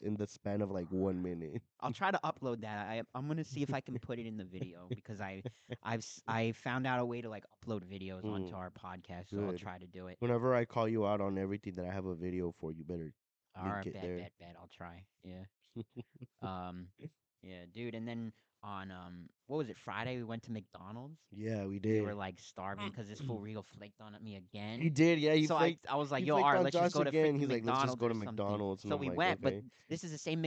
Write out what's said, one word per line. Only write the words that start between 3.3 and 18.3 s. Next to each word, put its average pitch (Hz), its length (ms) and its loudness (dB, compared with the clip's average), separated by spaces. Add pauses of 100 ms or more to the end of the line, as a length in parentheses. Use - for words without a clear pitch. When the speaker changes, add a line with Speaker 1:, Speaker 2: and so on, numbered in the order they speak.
Speaker 2:
see 139 180 -4
if 139 100 0
I 135 80 0
can 127 180 -6
put 117 200 -6
it 117 80 -6
in 110 100 -6
the 101 80 -6
video 90 460 -10
Speaker 1:
<laughs> - 0 -
Speaker 2:
because 107 300 -8
I, 95 220 -6 (400)
I've 113 180 0
s-, - 280 -12
I 113 240 4
found 127 340 -2
out 127 140 2
a 123 40 4
way 120 180 -2
to, 117 60 -8
like, 104 160 -10 (200)
upload 107 200 -2
videos 95 400 -8
onto 98 280 -2
Speaker 1:
Mm. 101 60 -6
Speaker 2:
our 92 120 -6
podcast, 90 600 -10
so 101 120 0
I'll 98 100 2
Speaker 1:
Good. 87 80 -2
Speaker 2:
try 92 180 -8
to 92 80 -14
do 92 220 -10
it. 92 120 -10
Speaker 1:
Whenever 120 340 4
I 117 100 6
call 113 240 2
you 110 180 4
out 101 140 4
on 98 180 2
everything 98 360 -2
that 90 120 -2
I 92 60 -2
have 95 140 -2
a 90 80 0
video 90 440 0
for, 80 140 -4
you 80 120 -10
better 82 280 -4 (440)
Speaker 2:
All 92 80 -6
right, 98 200 -2
Speaker 1:
link - 20 -4
it 82 80 -6
Speaker 2:
bet, 95 80 -10
Speaker 1:
there. 90 160 -4
Speaker 2:
bet, 85 200 -10
bet. 87 220 -18
I'll 87 80 -20
try. 87 360 -14 (200)
Yeah. 92 200 -12 (320)
Speaker 1:
<laughs> 113 80 -8 (580)
Speaker 2:
Um, 90 460 -6 (540)
yeah, 92 300 -14
dude. 117 220 -6
And 113 120 -6
then 117 260 -6 (340)